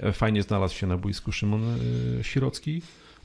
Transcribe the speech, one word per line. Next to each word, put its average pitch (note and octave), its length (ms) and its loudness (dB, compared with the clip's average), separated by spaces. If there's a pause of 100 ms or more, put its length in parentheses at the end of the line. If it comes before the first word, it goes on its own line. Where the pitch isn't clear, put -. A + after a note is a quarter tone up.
E, G2+ 60 2
e, G2+ 40 4
fajnie G#2+ 300 4
znalazł F#2+ 320 2
się G2+ 120 -2
na F2+ 100 2
boisku G2 360 -4
Szymon, G#2 300 0 (580)
e, A#2 40 -4
Sirocki. C#3+ 580 -2 (420)